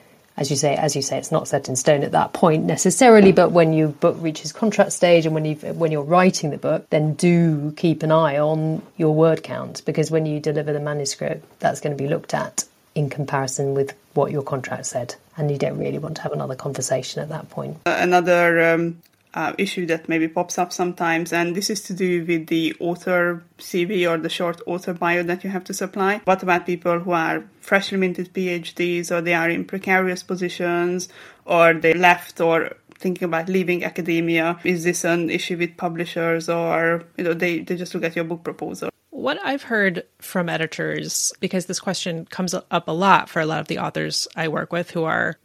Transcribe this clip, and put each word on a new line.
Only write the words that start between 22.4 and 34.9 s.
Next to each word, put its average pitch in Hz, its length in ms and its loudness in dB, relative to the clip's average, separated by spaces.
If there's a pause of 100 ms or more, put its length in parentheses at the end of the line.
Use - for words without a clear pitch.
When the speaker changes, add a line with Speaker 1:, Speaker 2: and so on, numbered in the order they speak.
Speaker 2:
the 165 320 0
author 175 640 -2 (160)
C 175 260 -2
V 180 220 0
or 165 100 0
the 165 120 -4
short 170 360 -4
author 175 260 -6
bio 175 300 0
that 180 220 -4
you 196 80 -6
have 185 140 -6
to - 80 -10
supply. 196 520 -2
What 190 160 2
about 175 240 0
people 175 340 0
who 180 120 -4
are 160 320 0 (180)
freshly 196 380 0
minted 180 340 -2
P 185 160 -2
H 175 240 -6
Ds, 175 380 -2
or 170 100 0
they 170 140 0
are 165 140 2
in 180 160 -2
precarious 185 580 0
positions, 175 840 -2 (360)
or 170 280 6
they 160 200 4
left 175 480 2
or 165 340 0 (200)
thinking 185 300 -4
about 165 220 -2
leaving 180 360 0
academia? 165 800 0
Is 175 200 0
this 170 200 -2